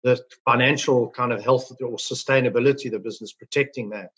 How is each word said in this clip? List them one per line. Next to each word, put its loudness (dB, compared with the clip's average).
the 4
financial 2
kind -2
of -4
health 2
or -8
sustainability 0
of -4
the -4
business, -12
protecting -6
that -12